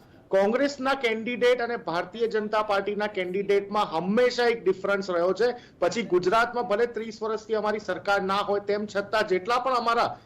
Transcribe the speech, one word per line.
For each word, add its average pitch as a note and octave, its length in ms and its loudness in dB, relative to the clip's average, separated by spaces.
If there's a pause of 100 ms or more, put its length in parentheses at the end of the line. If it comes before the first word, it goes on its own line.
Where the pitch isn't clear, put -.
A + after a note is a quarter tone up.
(280)
કોંગ્રેસના C4 680 2
કેન્ડિડેટ A#3+ 680 2
અને A#3 160 -2
ભારતીય F3+ 500 -2
જનતા G#3+ 340 0
પાર્ટીના G#3 460 0
કેન્ડિડેટમાં G3+ 800 0
હંમેશા A#3+ 600 2
એક A#3 200 2
ડિફરન્સ F#3+ 440 0
રહ્યો F3 240 2
છે. A3+ 220 0 (240)
પછી F3+ 240 0
ગુજરાતમાં A3+ 600 2
ભલે G#3 220 0
ત્રીસ A3 360 -8
વર્ષથી A3 320 -4
અમારી G#3+ 260 0
સરકાર F#3+ 420 -2
ના F#3+ 140 0
હોય, G3+ 240 0
તેમ G#3 260 -2
છતાં G#3 420 -2
જેટલા F#3 300 0
પણ B3+ 160 -2
અમારા A#3 520 0